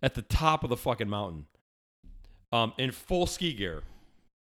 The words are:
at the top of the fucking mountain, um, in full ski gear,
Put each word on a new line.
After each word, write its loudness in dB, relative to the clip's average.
at 2
the -4
top 4
of -2
the 2
fucking 0
mountain, -4
um, 2
in 0
full 0
ski -2
gear, -4